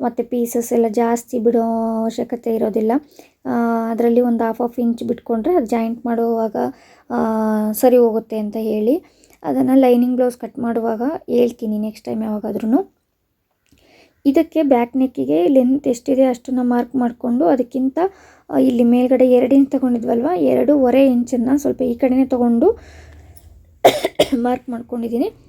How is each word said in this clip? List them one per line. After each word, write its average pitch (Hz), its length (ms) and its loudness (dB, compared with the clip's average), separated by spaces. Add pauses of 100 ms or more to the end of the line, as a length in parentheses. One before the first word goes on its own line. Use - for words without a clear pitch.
ಮತ್ತೆ 240 220 -4
ಪೀಸಸ್ 233 500 -4
ಎಲ್ಲ 233 160 2
ಜಾಸ್ತಿ 233 500 -2
ಬಿಡೋ 233 240 2 (380)
ಅವಶ್ಯಕತೆ 233 540 -4
ಇರೋದಿಲ್ಲ. 220 380 -2 (540)
ಆ, 262 40 -6 (400)
ಅದರಲ್ಲಿ 233 300 2
ಒಂದು 233 240 0
ಹಾಫ್ 226 160 -4
ಹಾಫ್ 240 200 -4
ಇಂಚ್ 233 240 -2
ಬಿಟ್ಕೊಂಡ್ರೆ 233 500 -2
ಅದು 277 120 2
ಜಾಯಿಂಟ್ 233 400 -4
ಮಾಡುವಾಗ, 226 500 -2 (540)
ಆ, 240 60 -6 (560)
ಸರಿ 247 240 4
ಹೋಗುತ್ತೆ 220 420 2
ಅಂತ 214 180 -6
ಹೇಳಿ. 220 460 -2 (400)
ಅದನ್ನ 262 320 -2
ಲೈನಿಂಗ್ 247 420 4
ಬ್ಲೌಸ್ 247 200 -2
ಕಟ್ - 220 -14
ಮಾಡುವಾಗ 226 440 -4 (280)
ಹೇಳ್ತೀನಿ 240 480 -2
ನೆಕ್ಸ್ಟ್ 214 260 -8
ಟೈಮ್ 233 180 -6
ಯಾವಾಗಾದ್ರೂ. 220 720 -6 (1300)
ಇದಕ್ಕೆ 320 360 2
ಬ್ಯಾಕ್ 247 340 2
ನೆಕ್ಕಿಗೆ 269 520 0
ಲೆಂತ್ 262 400 2
ಎಷ್ಟಿದೆ 262 360 0
ಅಷ್ಟನ್ನ 254 380 -2
ಮಾರ್ಕ್ 240 340 -2
ಮಾಡ್ಕೊಂಡು 240 480 -2
ಅದಕ್ಕಿಂತ, 262 540 0 (520)
ಆ, 285 80 -2
ಇಲ್ಲಿ 247 260 2
ಮೇಲ್ಗಡೆ 247 420 4
ಎರಡು 247 280 4
ಇಂಚ್ 277 160 4
ತಗೊಂಡಿದ್ವಲ್ವ, 247 640 -2
ಎರಡೂವರೆ 262 720 2
ಇಂಚನ್ನ 247 500 0
ಸ್ವಲ್ಪ 262 260 -2
ಈ 240 120 -2
ಕಡೆನೇ 254 300 0
ತಗೊಂಡು 240 540 2 (1080)
<coughs> - 580 2
ಮಾರ್ಕ್ 247 260 -4
ಮಾಡ್ಕೊಂಡಿದ್ದೀನಿ. 233 640 -6 (180)